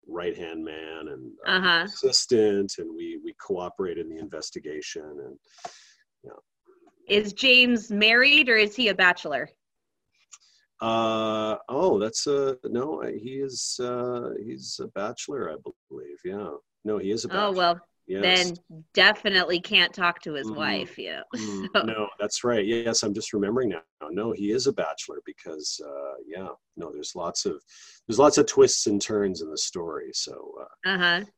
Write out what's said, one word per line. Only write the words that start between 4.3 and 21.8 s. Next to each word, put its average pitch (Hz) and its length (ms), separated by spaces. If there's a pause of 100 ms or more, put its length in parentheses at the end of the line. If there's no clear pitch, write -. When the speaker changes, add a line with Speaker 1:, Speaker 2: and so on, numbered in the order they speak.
Speaker 1:
and, 71 340 (880)
yeah. - 60 (760)
Speaker 2:
Is 202 240
James 247 580
married 247 600
or 226 80
is 208 180
he 240 140
a 190 40
bachelor? 175 560 (1300)
Speaker 1:
Uh, 110 760 (140)
oh, 143 280
that's 110 300
a, 139 380
no, 123 360
I, 120 120
he 113 260
is, 131 420
uh, 123 500 (120)
he's 127 400
a - 60
bachelor, 110 600
I 78 60 (340)
believe, 71 340
yeah. 95 260 (360)
No, 107 140
he 95 120
is 117 140
a - 40
Speaker 2:
Oh, - 20
Speaker 1:
bachelor. 202 220
Speaker 2:
well, 175 260 (260)
Speaker 1:
Yes. 190 160
Speaker 2:
then 180 640 (100)
definitely 190 680
can't 180 340
talk 175 280
to 160 120
his 131 140
Speaker 1:
Mm-hmm. 107 80
Speaker 2:
wife, 143 420
you 90 160
know, 69 160
<laughs> - 60
Speaker 1:
Mm, 101 400
Speaker 2:
so. 101 80